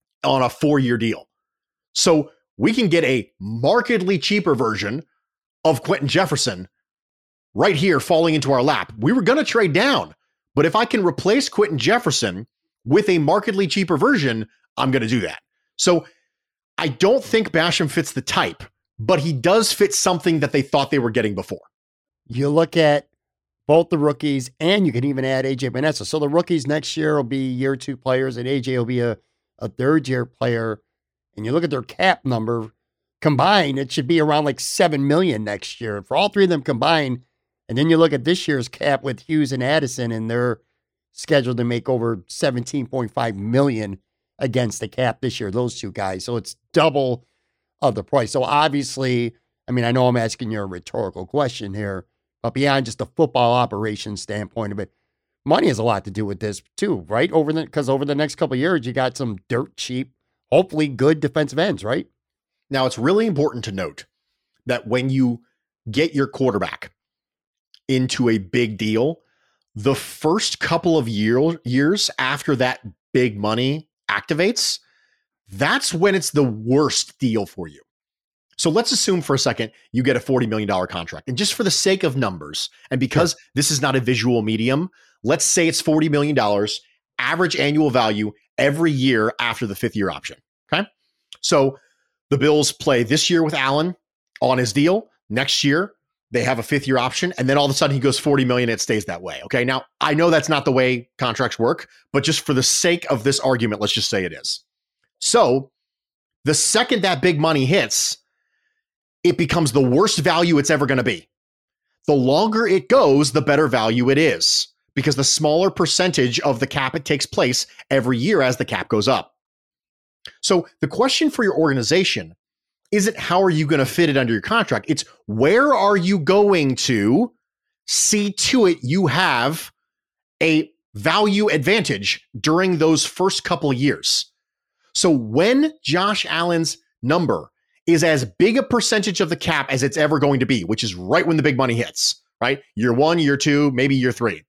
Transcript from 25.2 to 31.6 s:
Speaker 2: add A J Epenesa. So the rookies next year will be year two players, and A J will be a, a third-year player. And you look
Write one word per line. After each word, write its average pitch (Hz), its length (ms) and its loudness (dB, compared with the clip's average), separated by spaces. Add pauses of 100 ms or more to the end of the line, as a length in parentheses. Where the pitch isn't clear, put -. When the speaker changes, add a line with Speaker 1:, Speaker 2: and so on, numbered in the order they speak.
Speaker 2:
add 131 220 0
A 135 80 -2
J 127 160 -4
Epenesa. 135 360 -2
So 156 120 -2
the 147 100 0
rookies 160 380 0
next 151 300 -4
year 156 200 0
will 139 80 0
be 131 140 -4
year 131 380 -2
two 127 200 -10
players, 131 400 -2
and 120 120 -6
A 139 120 0
J 127 180 -2
will 120 60 0
be 123 160 -2
a, 117 180 -2 (400)
a 117 100 -6
third-year 131 560 -2
player. 117 560 -4 (560)
And 104 80 -10
you 120 80 -4
look 160 120 0